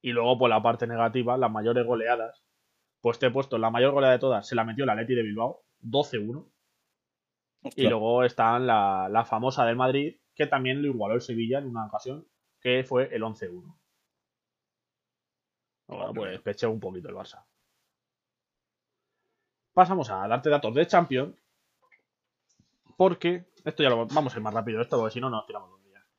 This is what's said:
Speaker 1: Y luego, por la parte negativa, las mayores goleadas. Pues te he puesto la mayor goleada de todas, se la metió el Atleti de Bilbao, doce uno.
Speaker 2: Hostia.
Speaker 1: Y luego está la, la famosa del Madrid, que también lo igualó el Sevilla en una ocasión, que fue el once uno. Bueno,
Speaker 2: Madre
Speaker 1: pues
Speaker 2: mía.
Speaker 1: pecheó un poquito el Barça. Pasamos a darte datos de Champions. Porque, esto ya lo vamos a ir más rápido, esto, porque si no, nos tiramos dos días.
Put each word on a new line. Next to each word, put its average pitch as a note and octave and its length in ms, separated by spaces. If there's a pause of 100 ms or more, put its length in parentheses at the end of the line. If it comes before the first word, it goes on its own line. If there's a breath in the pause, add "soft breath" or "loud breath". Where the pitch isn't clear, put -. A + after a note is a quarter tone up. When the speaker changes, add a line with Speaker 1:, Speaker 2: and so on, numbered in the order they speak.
Speaker 1:
Y B2 120
luego, A#2+ 260
por A#2+ 120
la A2 120
parte A#2 240
negativa, A#2 500
las B2 140
mayores A2+ 340
goleadas. A#2 600 (560)
Pues A#2 200
te C3+ 60
he B2 40
puesto C3 260
la A2+ 140
mayor B2 220
goleada C3+ 220
de B2 40
todas, B2 300
se A#2+ 80
la A#2 80
metió A2+ 180
el B2+ 80
Atleti A2+ 240
de A#2 80
Bilbao, A2 420 (140)
doce B2+ 400
uno. A#2+ 320 (1120)
Speaker 2:
Hostia. - 220
Speaker 1:
Y - 40
luego A#2 360
está A#2+ 340
la, G2+ 500
la A2+ 160
famosa B2 400
del A#2 120
Madrid, C3+ 420 (160)
que D3+ 120
también C3+ 360
lo D3 60
igualó A2 260
el B2 60
Sevilla A#2 380
en C#3 100
una A#2 180
ocasión, B2+ 400 (320)
que B2+ 240
fue C3 320
el A2 80
once G#2+ 260
uno. F2+ 300 (2000)
Bueno, - 180
Speaker 2:
Madre G#2+ 120
Speaker 1:
pues G2+ 160
Speaker 2:
mía. F#2+ 100
Speaker 1:
pecheó A2 280
un A2 100
poquito F#2 280
el F#2 60
Barça. - 300 (2250)
Pasamos F3 380
a F#2+ 160
darte B2+ 240
datos C#3+ 240
de D#3+ 120
Champions. D#3 500 (1600)
Porque, F3 560 (120)
esto D#3 200
ya C3 60
lo A#2 160
vamos C3+ 280
a - 40
ir G#2+ 40
más G#2+ 120
rápido, A2 260
esto, A#2+ 180
porque A2 140
si A#2+ 80
no, B2+ 100
nos A2 160
tiramos - 240
dos - 140
días. - 200 (140)